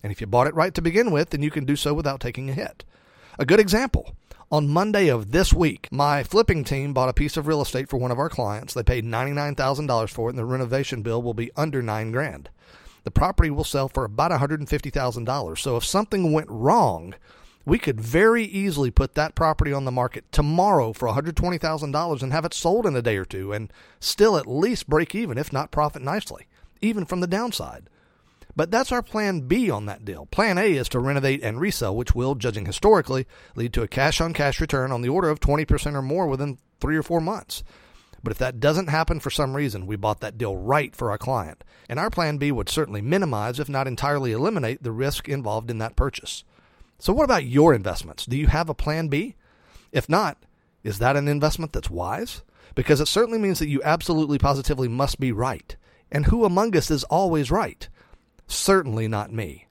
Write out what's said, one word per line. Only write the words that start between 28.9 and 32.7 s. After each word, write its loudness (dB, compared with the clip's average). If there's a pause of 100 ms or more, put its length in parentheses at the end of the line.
our -2
plan -2
B 0
on -4
that -10
deal. -10
Plan 2
A 4
is 0
to 0
renovate 0
and -4
resell, -2
which -2
will, 0
judging -4
historically, 2 (300)